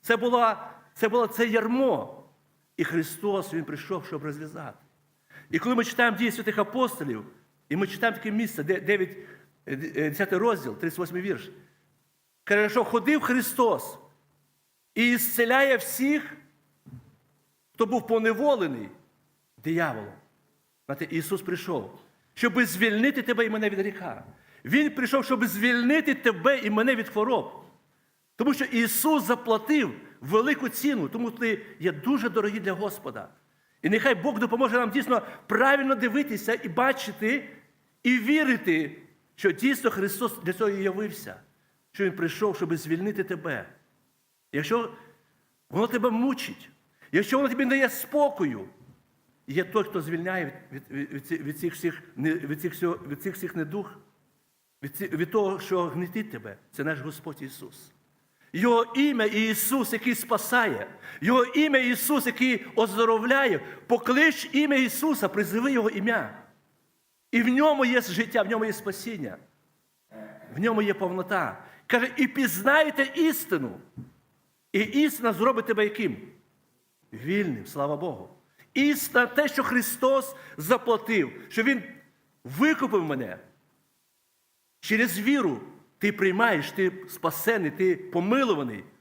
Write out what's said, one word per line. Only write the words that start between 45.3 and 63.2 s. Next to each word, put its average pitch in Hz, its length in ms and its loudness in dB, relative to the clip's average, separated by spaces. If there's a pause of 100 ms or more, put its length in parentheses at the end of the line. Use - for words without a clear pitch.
воно 196 160 0
тебе 233 240 2
мучить, - 580 -2 (440)
якщо 202 240 2
воно 277 120 4
тобі 254 160 0
не 247 60 2
дає 269 180 4
спокою, 262 800 0 (800)
є 170 180 -2
той, 196 200 0
хто 202 160 -6
звільняє 170 640 -6 (100)
від, 139 180 -14
від, 139 220 -8
від, - 0 -
від 135 140 -10
ці-, 165 100 -4
від 151 220 -8
цих 165 160 -4
всіх - 280 -6 (140)
не-, 156 180 0
від 151 260 -6
цих 175 120 -4
всього, 175 260 -2 (100)
від 143 140 -10
цих 190 120 -6
всіх 190 220 -10
недуг, 170 420 -8 (840)
від 139 140 -12
ці-, 196 120 -8
від 160 220 -2
того, 196 300 0
що 180 220 0
гнітить 175 480 -6
тебе, 110 260 -12 (160)
це 143 120 -6
наш 151 160 -4
Господь 151 420 -12
Ісус. - 500 -18 (600)
Його 233 320 4 (100)
ім'я 269 320 2
Ісус, 220 640 0
який 233 220 0
спасає, 226 720 0 (340)
Його 240 240 4
ім'я 277 360 4
Ісус, 247 460 2
який 247 480 0
оздоровляє. 226 840 2 (260)